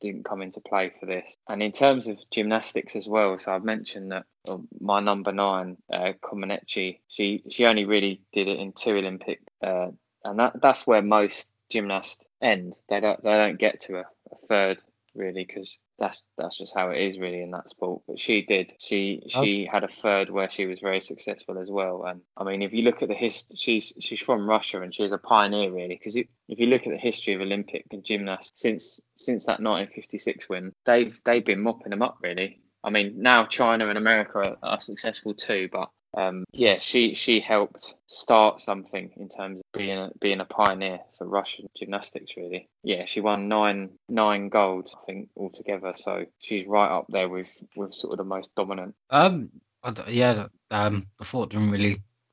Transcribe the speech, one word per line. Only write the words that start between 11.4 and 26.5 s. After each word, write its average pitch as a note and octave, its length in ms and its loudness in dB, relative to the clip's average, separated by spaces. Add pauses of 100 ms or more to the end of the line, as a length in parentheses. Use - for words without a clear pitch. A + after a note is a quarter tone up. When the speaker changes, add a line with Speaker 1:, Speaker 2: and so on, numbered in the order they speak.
Speaker 1:
gymnasts G2+ 520 -4 (180)
end. F#2 340 0 (140)
They G2+ 100 0
don't, G#2 240 2
they G#2+ 140 4
don't G#2 200 4
get - 240 2
to F#2 180 -8
a, - 20 -10
a - 460 -20
third, G2 360 2 (320)
really, F#2 300 -6
'cause - 340 -12 (200)
that's, - 240 -6 (140)
that's F2 200 -6
just - 180 -10
how F#2 140 0
it F2 100 -2
is, F#2+ 200 -2
really, F2+ 220 -6
in F2+ 100 -10
that - 180 -12
sport. - 380 -6
But - 120 -10
she G#2+ 220 2
did. F#2+ 380 0
She, G2 420 -2 (140)
Speaker 2:
Oh. C3+ 80 2
Speaker 1:
she G2+ 280 0
had G2+ 120 0
a F#2+ 40 -4
third G2 440 0
where F#2+ 180 -2
she G2 160 -4
was F#2 140 -6
very F#2+ 200 -2
successful G2+ 600 -10
as F#2 100 -8
well. F#2 360 -4
And, F2+ 160 -10 (140)
I G2+ 80 -6
mean, G2 200 -4
if G2 100 -6
you A2+ 80 0
look A#2 220 4
at G2 60 -2
the G2+ 60 -2
his-, - 300 -4 (100)
she's, - 440 -2
she's - 220 -8
from G#2+ 280 0
Russia, G#2 320 0
and F2+ 120 -10
she's G2+ 180 -2
a G2 80 -2
pioneer, G#2 520 4
really, F2+ 260 -6
'cause G#2+ 180 -8
if, B2 120 -2 (220)
if A2+ 100 -8